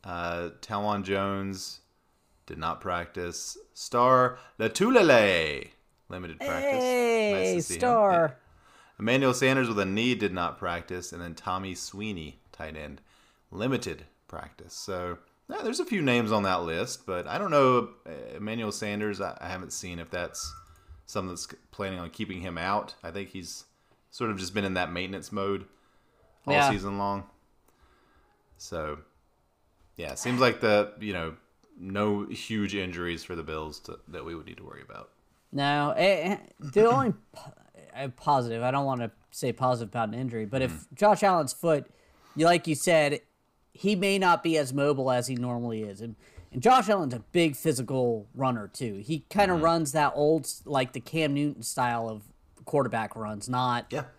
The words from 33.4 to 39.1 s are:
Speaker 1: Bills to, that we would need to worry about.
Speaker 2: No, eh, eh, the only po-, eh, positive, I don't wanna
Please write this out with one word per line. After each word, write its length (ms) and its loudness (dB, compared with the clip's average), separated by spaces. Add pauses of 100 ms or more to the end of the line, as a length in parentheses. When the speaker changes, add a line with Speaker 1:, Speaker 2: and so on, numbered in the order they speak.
Speaker 1:
Bills 380 -8
to, 180 -16 (100)
that 160 -12
we 100 -10
would 120 -14
need 100 -16
to 80 -18
worry 180 -18
about. 280 -18 (420)
Speaker 2:
No, 440 0
eh, 360 4
eh, 40 -2 (220)
the 320 4
only 220 2 (200)
po-, 200 -20 (420)
eh, 220 -6
positive, 460 2
I 80 2
don't 160 0
wanna 240 -2 (200)